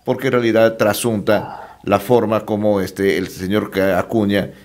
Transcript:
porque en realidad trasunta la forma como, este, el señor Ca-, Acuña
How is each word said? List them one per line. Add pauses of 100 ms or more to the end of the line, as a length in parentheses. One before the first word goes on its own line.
porque
en
realidad
trasunta
la
forma
como,
este,
el
señor
Ca-,
Acuña (140)